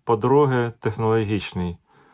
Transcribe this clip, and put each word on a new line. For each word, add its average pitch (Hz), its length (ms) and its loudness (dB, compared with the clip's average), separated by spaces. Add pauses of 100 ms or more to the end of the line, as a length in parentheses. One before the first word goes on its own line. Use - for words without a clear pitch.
по-друге, 123 760 2
технологічний. 104 1000 -2 (360)